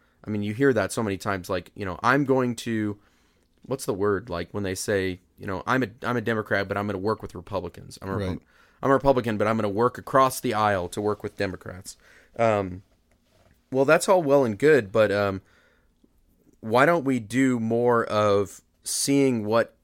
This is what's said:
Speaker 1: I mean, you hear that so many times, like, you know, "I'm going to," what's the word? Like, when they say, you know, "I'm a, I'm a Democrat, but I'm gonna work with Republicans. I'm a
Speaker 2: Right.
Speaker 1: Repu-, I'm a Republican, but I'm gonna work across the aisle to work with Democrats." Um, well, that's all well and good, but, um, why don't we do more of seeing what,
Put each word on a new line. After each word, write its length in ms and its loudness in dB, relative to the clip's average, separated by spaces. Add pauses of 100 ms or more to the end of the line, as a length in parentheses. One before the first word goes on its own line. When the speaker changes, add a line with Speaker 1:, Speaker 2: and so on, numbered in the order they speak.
(240)
Speaker 1:
I 60 -14
mean, 120 -4
you 120 -6
hear 200 4
that 180 0
so 120 -4
many 140 -2
times, 320 -6
like, 260 -6
you 100 -8
know, 160 -8
"I'm 220 2
going 340 0
to," 400 -4 (640)
what's 220 -8
the 80 -4
word? 360 -2
Like, 220 -6
when 120 -6
they 120 -4
say, 440 -2 (180)
you 100 -12
know, 180 -6
"I'm 180 0
a, 40 -4 (160)
I'm 120 -2
a 60 -2
Democrat, 460 -2
but 100 -4
I'm 80 -4
gonna 140 -4
work 220 -4
with 140 -14
Republicans. 640 -10
I'm 80 -12
a 80 -4
Speaker 2:
Right. 120 -4
Speaker 1:
Repu-, 120 -6 (420)
I'm 80 2
a 20 6
Republican, 440 2
but 100 2
I'm 100 0
gonna 120 -2
work 280 0
across 420 0
the 140 -2
aisle 360 2
to 120 -8
work 220 -2
with 120 -8
Democrats." 640 -8 (400)
Um, 460 0 (880)
well, 140 2
that's 240 4
all 140 6
well 200 4
and 140 -2
good, 340 4
but, 200 4
um, 300 0 (1200)
why 240 2
don't 200 2
we 140 0
do 400 0
more 460 2
of 560 0 (220)
seeing 640 0
what, 380 0